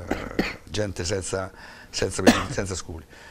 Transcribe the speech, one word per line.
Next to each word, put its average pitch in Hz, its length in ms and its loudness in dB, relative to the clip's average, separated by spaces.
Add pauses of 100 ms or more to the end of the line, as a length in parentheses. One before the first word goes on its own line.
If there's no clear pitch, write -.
(640)
gente 104 400 0
senza, 95 460 0 (400)
senza, 95 320 0 (280)
senza 95 240 0
scrupoli. 82 300 -8 (260)